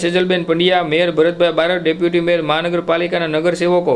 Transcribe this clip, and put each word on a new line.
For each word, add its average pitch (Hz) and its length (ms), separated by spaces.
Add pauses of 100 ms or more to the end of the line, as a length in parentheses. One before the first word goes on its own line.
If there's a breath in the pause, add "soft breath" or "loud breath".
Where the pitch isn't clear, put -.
સેજલબેન 180 460
પંડ્યા, 175 440
મેયર 170 240
ભરતભાઈ 170 420
બારડ, 175 240
ડેપ્યુટી 170 460
મેયર, 170 220
મહાનગરપાલિકાના 170 840
નગરસેવકો, 170 640